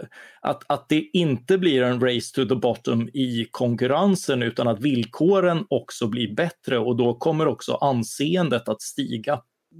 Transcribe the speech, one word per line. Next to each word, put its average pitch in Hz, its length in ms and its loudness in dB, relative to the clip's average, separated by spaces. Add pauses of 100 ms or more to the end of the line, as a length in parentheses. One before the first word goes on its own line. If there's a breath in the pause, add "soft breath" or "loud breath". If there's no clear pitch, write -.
(400 loud breath)
att, - 260 -4
att 139 220 -4
det 156 240 0
inte 170 460 2
blir 151 240 4
en 123 180 2
race 123 340 0
to 127 140 0
the 127 60 4
bottom 117 540 0
i 123 420 -2
konkurrensen, 131 920 0
utan 120 260 -2
att 107 120 -2
villkoren 156 880 2
också - 380 -4
blir 107 280 -4
bättre, 135 440 -2
och 120 180 0
då 120 180 2
kommer 156 320 0
också 123 280 -2
anseendet 143 920 0
att 110 140 -4
stiga. 123 580 -4 (400)